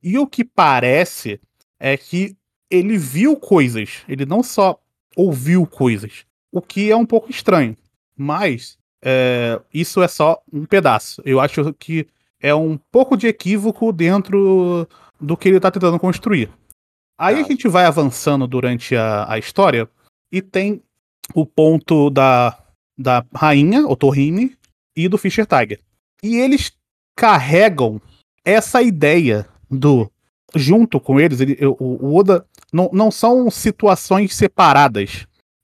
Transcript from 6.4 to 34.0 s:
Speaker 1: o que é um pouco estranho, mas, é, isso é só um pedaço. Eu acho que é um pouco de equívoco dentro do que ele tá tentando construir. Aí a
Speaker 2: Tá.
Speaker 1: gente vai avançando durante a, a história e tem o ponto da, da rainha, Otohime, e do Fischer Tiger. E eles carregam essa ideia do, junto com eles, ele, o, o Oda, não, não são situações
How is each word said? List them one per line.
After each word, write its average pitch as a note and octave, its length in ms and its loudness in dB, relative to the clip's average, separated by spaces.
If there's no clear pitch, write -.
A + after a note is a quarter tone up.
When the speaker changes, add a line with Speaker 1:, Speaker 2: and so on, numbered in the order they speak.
Speaker 1:
o F3+ 100 -6
que G#3 300 -6
é A3 60 4
um A#3 100 0
pouco A3+ 240 -2
estranho, D3 460 -2
mas, D3+ 600 -6
é, B2 580 -2
isso E3+ 300 -4
é F3 60 2
só D#3+ 340 0
um D3+ 120 -10
pedaço. D3+ 600 0
Eu C3 140 0
acho C#3+ 360 -2
que D#3+ 340 -10
é C#3+ 120 0
um D#3 240 -2
pouco B3+ 400 0
de A3+ 120 -2
equívoco A3 640 -4
dentro F#3 960 0
do D3+ 160 -6
que - 120 0
ele F#3 120 4
tá F#3 100 2
tentando F3 300 0
construir. F3+ 500 -2
Aí G3 200 0
a D#4 60 -2
Speaker 2:
Tá. C#4+ 60 -6
Speaker 1:
gente C4 200 -2
vai F3+ 160 4
avançando C#3+ 600 0
durante B2 500 -4
a, G#2+ 340 -4
a A2 80 -4
história C3+ 500 -2
e F#3+ 100 -4
tem G3 400 -6
o D#3 100 0
ponto D#3 680 2
da, B2+ 480 2
da B2+ 280 -2
rainha, D#3+ 520 2
Otohime, D3 680 0
e E3+ 140 -4
do G#3 100 -2
Fischer G3+ 280 -2
Tiger. A2 340 -2
E A3+ 140 -4
eles C4 360 0
carregam D3+ 840 2
essa A3 380 2
ideia D3+ 640 2
do, C3 400 2
junto D#3+ 460 2
com C3+ 180 0
eles, D3 220 2
ele, C3+ 260 0
o, C3 400 -4
o D3 100 0
Oda, F#3+ 300 2
não, F3 200 0
não G#3 180 2
são A#3+ 400 2
situações G3+ 840 0